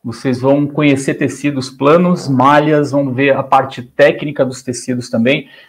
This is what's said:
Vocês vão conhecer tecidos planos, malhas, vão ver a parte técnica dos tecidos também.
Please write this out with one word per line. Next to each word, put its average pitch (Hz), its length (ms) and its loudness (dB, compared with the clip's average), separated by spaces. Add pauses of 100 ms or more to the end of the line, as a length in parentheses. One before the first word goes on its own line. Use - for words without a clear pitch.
Vocês 123 380 -6
vão 143 240 2
conhecer 147 480 0
tecidos 139 560 -4
planos, 170 580 2
malhas, 147 640 2
vão 139 240 -2
ver 135 220 2
a - 80 -4
parte 135 400 0
técnica 147 600 0
dos 127 200 -6
tecidos 120 480 -6
também. 127 360 0 (220)